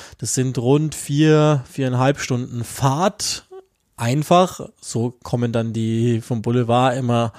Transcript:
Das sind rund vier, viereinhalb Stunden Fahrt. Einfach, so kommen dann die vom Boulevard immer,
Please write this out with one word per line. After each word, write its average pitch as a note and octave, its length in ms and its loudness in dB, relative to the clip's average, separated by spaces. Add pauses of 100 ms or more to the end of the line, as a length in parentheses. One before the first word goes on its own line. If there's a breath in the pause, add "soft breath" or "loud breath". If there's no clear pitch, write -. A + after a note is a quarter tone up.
(200 loud breath)
Das - 160 -6
sind B2+ 220 0
rund C#3+ 380 2
vier, D3+ 760 2
viereinhalb C3 500 0
Stunden A#2+ 440 -4
Fahrt. - 840 -2 (520)
Einfach, D3+ 640 2 (180)
so B2+ 320 -4 (120)
kommen A#2+ 280 -2
dann A2+ 220 -2
die A2+ 480 0
vom A#2 220 -4
Boulevard B2 520 2
immer, A#2 440 0